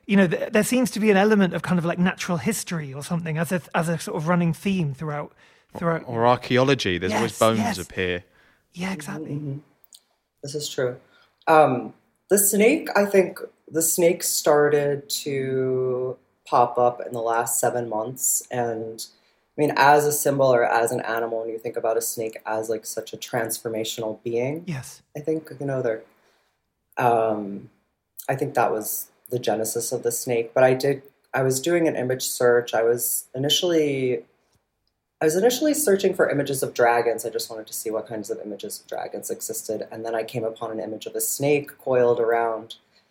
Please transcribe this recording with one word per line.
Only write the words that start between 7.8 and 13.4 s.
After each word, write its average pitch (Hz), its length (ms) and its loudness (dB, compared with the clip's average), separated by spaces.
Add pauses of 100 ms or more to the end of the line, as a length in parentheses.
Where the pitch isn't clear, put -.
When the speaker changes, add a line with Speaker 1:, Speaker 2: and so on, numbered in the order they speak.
Speaker 1:
Yeah, 185 180 -6
exactly. 151 380 -10
Speaker 3:
Mm-hmm. 147 280 -6 (840)
This 139 120 -10
is 147 140 -6
true. 127 300 -4 (480)
Um, 143 480 6 (340)
the 202 100 4
snake, 220 560 4
I 202 120 4
think 190 320 2 (280)